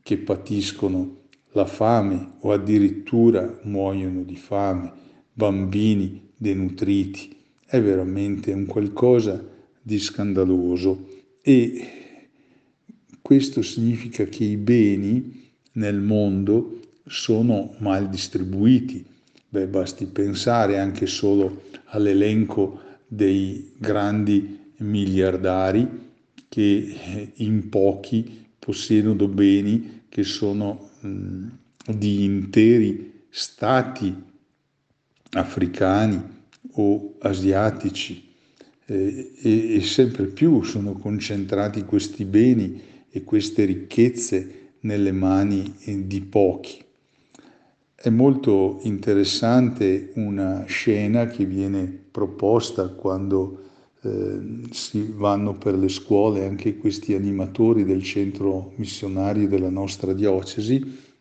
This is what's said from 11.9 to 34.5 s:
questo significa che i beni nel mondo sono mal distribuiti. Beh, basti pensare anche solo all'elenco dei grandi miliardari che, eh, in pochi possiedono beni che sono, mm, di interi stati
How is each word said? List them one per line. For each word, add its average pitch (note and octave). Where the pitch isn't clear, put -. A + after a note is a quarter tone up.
questo -
significa A2+
che G2
i G#2
beni G#2
nel G2+
mondo G2+
sono A2
mal G2
distribuiti. F#2+
Beh, F#2+
basti F#2+
pensare G2+
anche G2
solo G2
all'elenco G#2
dei G2
grandi G#2
miliardari F#2+
che, -
eh, G2
in G#2+
pochi G2+
possiedono G#2
beni G2+
che -
sono, G2+
mm, G2
di G2+
interi G2+
stati -